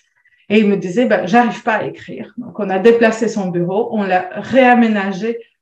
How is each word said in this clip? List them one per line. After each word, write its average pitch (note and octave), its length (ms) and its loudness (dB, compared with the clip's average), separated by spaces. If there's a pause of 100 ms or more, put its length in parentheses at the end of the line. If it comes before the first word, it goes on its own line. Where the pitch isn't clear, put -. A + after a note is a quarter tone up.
(500)
Et G#3 80 4
il G#3 100 4
me G3+ 80 2
disait, F3+ 300 -2
ben, G3+ 200 0
j'arrive A3 360 2
pas A3 140 -2
à F#3+ 80 -4
écrire. - 520 -14
Donc, - 240 -14
on G3 80 -4
a F#3+ 100 -4
déplacé A3+ 500 2
son F#3+ 200 -4
bureau, F3 440 -2
on G#3+ 100 -2
l'a F#3 320 0
réaménagé A3 1040 2 (240)